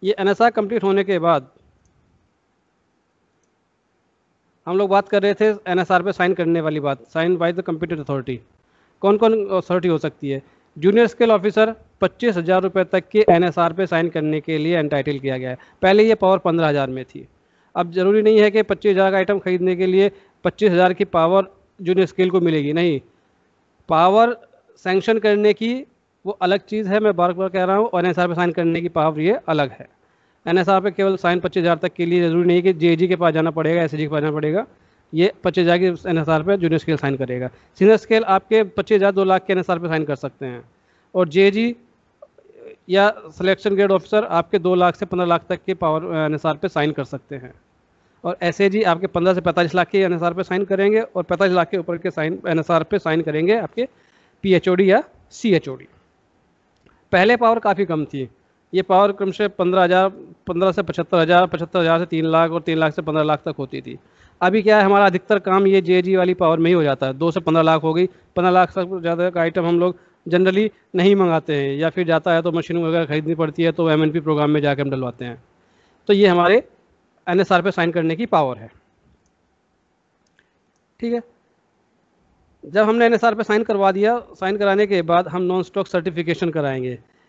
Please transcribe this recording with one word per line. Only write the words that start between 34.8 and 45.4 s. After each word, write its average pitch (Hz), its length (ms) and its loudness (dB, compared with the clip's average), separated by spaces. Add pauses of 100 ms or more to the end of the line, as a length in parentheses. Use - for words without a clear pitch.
ये 175 180 2 (120)
पच्चीस 180 180 0
हज़ार 175 160 2
के 180 60 0
एनएसआर 160 580 -2
पे 196 140 0
junior 165 220 0
scale 156 180 -2
sign 139 200 -4
करेगा। 127 340 -6 (280)
Senior 208 180 6
scale 226 280 0
आपके 214 400 2
पच्चीस 196 320 -2
हज़ार, 196 160 2
दो 190 120 0
लाख 185 220 2
के 196 60 -2
एनएसआर 180 260 -2
पे 170 100 -8
sign 160 160 -2
कर 143 120 -6
सकते 135 300 -12
हैं। 123 180 -12 (500)
और 180 140 0
जेजी 202 480 2 (1120)
या 196 300 2
selection 190 560 -4
grade 196 180 2
officer 208 320 0
आपके 170 340 -2
दो 180 160 0
लाख 180 220 2
से 202 100 -10
पन्द्रह 180 220 -4
लाख 170 200 0